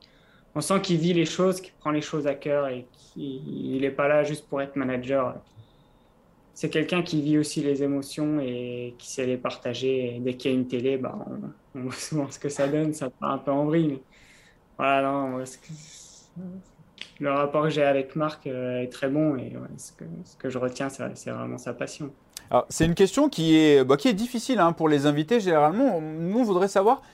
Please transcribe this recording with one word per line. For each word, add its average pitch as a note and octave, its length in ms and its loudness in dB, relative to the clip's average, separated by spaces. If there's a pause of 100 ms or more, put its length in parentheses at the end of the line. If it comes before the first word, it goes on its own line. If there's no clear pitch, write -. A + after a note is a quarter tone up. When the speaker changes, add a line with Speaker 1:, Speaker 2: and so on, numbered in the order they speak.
(540)
Speaker 1:
on D3+ 60 -4
sent F#3+ 220 0
qu'il F3 160 0
vit D#3+ 160 2
les E3 100 4
choses, F#3 380 0
qu'il - 120 -20
prend - 180 -6
les D3+ 100 0
choses D3+ 260 -4
à C#3 80 -2
cœur C#3+ 320 -2
et B2 240 -8
qu'il, C3+ 840 -8
il C3+ 100 0
est C#3 60 0
pas C#3+ 180 0
là D3+ 160 4
juste D3 240 -6
pour C#3 120 -4
être C#3 140 -8
manager. B2+ 600 -2 (1160)
C'est - 160 -6
quelqu'un D#3+ 320 0
qui D#3+ 200 -2
vit D3+ 160 2
aussi D3+ 240 0
les C#3+ 200 0
émotions C#3+ 600 -2
et B2 560 -8
qui - 120 -18
sait C3 160 -4
les B2+ 120 0
partager. B2+ 800 -4
Et A#2+ 40 -8
dès B2 140 -2
qu'il B2+ 180 -2
y - 20 2
a B2+ 40 2
une B2+ 100 0
télé, C3 300 -2
bah, A2 280 -6
on, - 540 -12
on B2+ 40 -8
voit B2+ 100 -8
souvent D3 360 -4
ce - 100 -16
que D3 100 -6
ça C#3 180 -2
donne. D3+ 260 0
Ça C#3+ 160 -6
part C#3 220 -6
un C3+ 60 -2
peu C3+ 140 -4
en C#3+ 120 2
vrille. D#3 240 2
Mais... C#3 140 -4 (760)
Voilà, C3+ 260 2
non, C#3 240 -2
moi, C3 180 -6
ce C3 120 -16
que, - 100 -20 (1500)
le C#3+ 120 -2
rapport C#3+ 320 0
que D#3+ 60 2
j'ai D3 140 2
avec C#3 320 2
Marc, D3+ 320 -4
euh, B2+ 340 -4
est B2+ 80 -4
très C3+ 200 -4
bon D3+ 260 2
et, A#2 200 -8
ouais, B2+ 120 -12 (100)
ce - 160 -18
que, - 100 -18 (220)
ce - 100 -20
que - 140 -8
je B2+ 80 -6
retiens, B2+ 320 -4
c'est, B2+ 140 -10 (120)
c'est B2 160 -12
vraiment A#2+ 260 -8
sa B2 160 -10
passion. C3+ 380 -8 (380)
Speaker 2:
Alors, B2 200 4
c'est - 160 2
une E3+ 100 2
question G3+ 320 4
qui D#3+ 300 4
est, D3 280 8
bah, C3 120 6
qui D3 100 0
est B3 60 6
difficile, A3+ 460 -2
hein, E3+ 120 6
pour D#3+ 160 0
les D3 180 4
invités. D3+ 360 4
Généralement, F3+ 560 4
on, D#3 40 -2
nous, E3 380 -2
on C4 40 4
voudrait G3 260 2
savoir G#3 320 4 (120)